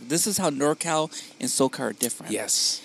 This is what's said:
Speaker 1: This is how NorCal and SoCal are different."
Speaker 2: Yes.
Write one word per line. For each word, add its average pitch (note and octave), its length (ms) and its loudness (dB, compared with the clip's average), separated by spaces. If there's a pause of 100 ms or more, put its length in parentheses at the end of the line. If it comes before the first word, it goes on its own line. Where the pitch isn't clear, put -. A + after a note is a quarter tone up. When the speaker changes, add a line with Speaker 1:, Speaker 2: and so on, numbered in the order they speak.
Speaker 1:
This E3 180 2
is G3+ 100 0
how F#3 120 2
NorCal D#3 600 0 (280)
and B2+ 100 -2
SoCal - 320 2
are A2+ 120 -2
different." A#2 400 0
Speaker 2:
Yes. - 520 0